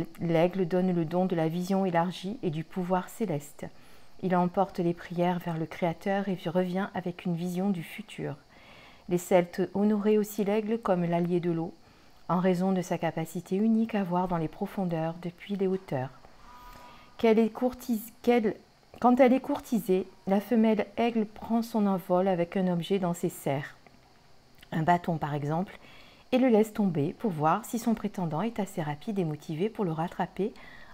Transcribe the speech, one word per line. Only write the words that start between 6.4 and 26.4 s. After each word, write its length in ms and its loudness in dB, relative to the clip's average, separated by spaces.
revient 480 0
avec 320 -6
une 100 0
vision 360 -2
du 100 -2
futur. 540 -10
Les 80 2
Celtes 560 2
honoraient 440 2
aussi 260 0
l'aigle 340 0
comme 260 2
l'allié 360 2
de 100 -2
l'eau, 240 -2
en 80 2
raison 340 2
de 120 0
sa 160 -2
capacité 560 -4
unique 400 2
à 80 2
voir 240 0
dans 100 -2
les 100 -2
profondeurs 760 -4
depuis 320 -8
les 100 0
hauteurs. 460 -2
Qu'elle 220 6
est 100 6
courtise-, 720 -4
qu'elle, 340 4
quand 200 6
elle 140 10
est 80 2
courtisée, 680 0
la 120 4
femelle 460 2
aigle 280 2
prend 380 -2
son 240 0
envol 400 2
avec 280 0
un 120 2
objet 320 0
dans 160 0
ses 140 -2
serres, 460 -4
un 120 0
bâton 340 2
par 160 -4
exemple, 460 -2
et 60 4
le 100 6